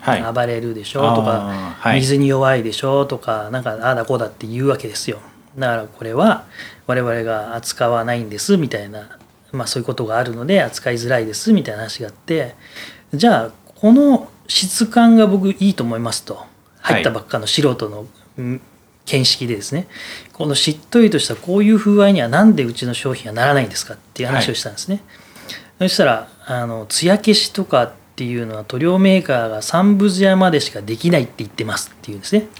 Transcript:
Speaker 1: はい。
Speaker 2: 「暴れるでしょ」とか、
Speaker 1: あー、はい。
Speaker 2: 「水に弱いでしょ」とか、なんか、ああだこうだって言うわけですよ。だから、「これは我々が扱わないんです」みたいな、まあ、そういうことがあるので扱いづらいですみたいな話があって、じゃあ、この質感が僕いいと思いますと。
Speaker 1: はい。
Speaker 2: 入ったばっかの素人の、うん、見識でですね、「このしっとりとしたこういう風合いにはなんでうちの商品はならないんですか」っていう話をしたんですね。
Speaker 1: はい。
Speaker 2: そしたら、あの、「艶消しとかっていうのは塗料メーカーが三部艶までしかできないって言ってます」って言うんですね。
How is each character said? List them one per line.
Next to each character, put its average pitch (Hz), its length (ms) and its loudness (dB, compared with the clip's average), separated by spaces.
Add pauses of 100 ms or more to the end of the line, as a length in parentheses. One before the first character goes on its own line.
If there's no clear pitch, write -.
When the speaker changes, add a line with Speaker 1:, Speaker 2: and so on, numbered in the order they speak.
Speaker 1:
は 127 160 0
い。 120 60 -4 (100)
Speaker 2:
「暴 120 140 -2
れ 117 140 -4
る 117 140 -6
で 107 100 -12
し - 120 -12
ょ」 139 40 -2 (140)
と 113 80 2
か、 110 280 -2
Speaker 1:
あ 95 340 -10
ー、 - 60 0
は 135 60 2
い。 135 40 2
Speaker 2:
「水 131 160 2
に 139 120 4
弱 131 280 2
い 120 60 -2
で 110 100 -6
し - 120 -8
ょ」 139 220 2
と 131 120 -8
か、 107 320 -6
な 127 100 -6
ん - 20 -6
か、 120 100 -6 (100)
あ 123 80 2
あ 131 40 0
だ 117 100 -2
こ 127 120 -2
う - 20 -4
だ 113 80 -4
っ - 40 -12
て - 160 -14
言 120 180 -6
う 139 40 2
わ 131 100 0
け - 100 -10
で 104 80 -12
す - 140 -6
よ。 110 80 -10 (400)
だ 131 100 -2
か 117 80 0
ら、 110 100 -6
「こ - 180 -16
れ 113 100 -8
は 185 300 2 (420)
我 127 140 -2
々 117 220 -2
が 113 320 -6
扱 117 360 -4
わ 117 140 0
な 120 100 -2
い 120 80 -4
ん 107 80 -12
で 104 80 -10
す」 202 200 0
み 147 100 -2
た 113 120 -6
い 101 80 -12
な、 104 300 -18 (340)
ま 127 120 -6
あ、 - 20 -8
そ - 120 -6
う 120 40 -4
い - 20 -12
う - 20 -12
こ 127 80 -4
と 123 100 -4
が 110 140 -2
あ 127 60 0
る 120 100 -8
の 120 120 -10
で 185 160 4
扱 123 280 -6
い 120 40 -2
づ 117 140 -6
ら 127 120 0
い 110 60 -4
で 107 80 -8
す - 180 0
み 190 100 4
た 120 100 -8
い - 20 -10
な 107 80 -10
話 113 200 -12
が 107 60 -10
あ - 20 -16
っ - 40 -20
て、 147 420 -6 (580)
じ 180 140 2
ゃ 131 160 2
あ、 113 60 -10 (160)
こ - 260 2
の 277 360 6 (180)
質 - 400 -2
感 233 300 6
が 220 100 8
僕 196 260 2
い 196 60 -12
い 190 160 2
と 127 100 -4
思 117 120 -4
い 117 40 -4
ま 117 120 -4
す - 120 -8
と。 101 100 -12
Speaker 1:
は - 80 -16
い。 - 40 -20 (500)
Speaker 2:
入 98 40 0
っ - 40 0
た - 60 2
ば 110 120 -6
っ - 40 -20
か 127 120 -4
の 107 80 -8
素 135 280 0
人 110 140 -6
の、 104 180 -14 (300)
う 127 60 -10
ん、 123 180 -6 (460)
見 131 180 0
識 - 220 0
で 117 80 -4
で 101 80 -8
す - 100 -10
ね、 170 140 -4 (480)
「こ 156 100 -6
の 147 100 0
し 156 180 0
っ 151 60 -10 (120)
と 240 100 6
り 220 80 8
と 165 100 2
し - 80 -2
た - 80 -6
こ 180 240 -2
う 208 60 4
い 208 60 6
う 220 80 6
風 202 240 4
合 202 60 8
い 202 40 6
に 180 80 4
は 120 80 0
な 156 160 4
ん 220 100 8
で 139 100 2
う 117 100 -4
ち - 100 -8
の 123 80 -2
商 127 220 -4
品 - 140 -10
は 107 40 -10
な 117 140 0
ら 143 80 4
な 139 80 4
い 117 40 -2
ん - 40 -10
で 95 60 -12
す - 100 -8
か」 107 80 -14
っ - 20 -14 (160)
て - 100 -8
い 123 40 -4
う - 20 -4
話 127 220 0
を 117 40 -6
し - 80 -6
た 120 60 -10
ん 104 40 -12
で - 60 -14
す - 100 -10
ね。 202 120 -4 (800)
Speaker 1:
は 185 80 2
い。 - 20 0
Speaker 2:
そ 185 60 -2
し - 20 -2
た 190 80 4
ら、 113 240 0 (180)
あ 123 200 -6
の、 113 240 -10
「艶 180 260 2
消 208 180 2
し - 160 0
と 196 140 -4
か 127 200 2
っ - 80 -6 (240)
て 131 80 -6
い 120 180 -4
う 113 40 -6
の 110 100 -10
は 107 80 -10
塗 127 160 -6
料 175 180 2
メ 190 200 6
ー 180 40 0
カ - 100 -2 (140)
ー - 20 -4
が 107 140 -6
三 196 340 4
部 202 140 4
艶 190 260 4
ま 185 140 4
で 151 100 4
し - 100 -4
か 104 120 -12
で 110 140 -6
き 170 140 0
な 170 80 4
い 131 40 2
っ 117 40 -4
て - 120 -16
言 110 80 -10
っ 101 40 -18
て - 140 -8
ま 104 120 -6
す」 - 180 -10
っ - 0 -
て - 20 -20 (120)
言 104 80 -12
う - 20 -16
ん - 20 -18
で - 60 -16
す - 80 0
ね。 214 140 0 (120)